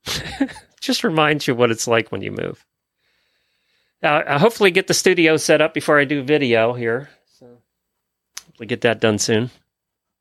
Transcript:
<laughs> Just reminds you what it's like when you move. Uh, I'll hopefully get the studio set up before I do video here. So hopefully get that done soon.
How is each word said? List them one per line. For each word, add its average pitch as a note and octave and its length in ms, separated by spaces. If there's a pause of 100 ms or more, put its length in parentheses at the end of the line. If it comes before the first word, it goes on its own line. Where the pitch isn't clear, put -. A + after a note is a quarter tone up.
(300)
<laughs> - 520
Just - 240
reminds D#3 420
you C3+ 80
what A#2+ 160
it's A2 160
like A2+ 240
when G#2 100
you G2+ 120
move. - 320 (1400)
Uh, D#3 240
I'll C#3+ 120
hopefully G#3 320
get F#3 160
the E3 60
studio E3 440
set D3+ 240
up D#3+ 120
before D3+ 260
I C#3+ 60
do C#3+ 180
video B2 500
here. B2 360 (300)
So B2+ 80 (1000)
hopefully - 220
get A#2 140
that A2 180
done A2 180
soon. A2+ 320 (720)